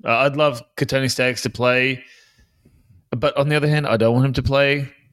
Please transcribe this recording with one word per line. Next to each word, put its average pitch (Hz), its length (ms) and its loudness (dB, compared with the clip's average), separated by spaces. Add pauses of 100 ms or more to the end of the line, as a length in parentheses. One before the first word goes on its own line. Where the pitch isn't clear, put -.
Uh, 117 120 0
I'd 139 180 0
love 143 260 0 (160)
Katoni 131 320 -2
Staggs 127 340 -2
to 117 60 -4
play, 127 540 0 (1080)
but 131 260 -2
on 139 120 0
the 151 60 2
other 147 120 2
hand, 151 200 0
I 113 100 2
don't 113 160 2
want 131 120 4
him 135 80 0
to 127 100 -2
play 139 480 0 (220)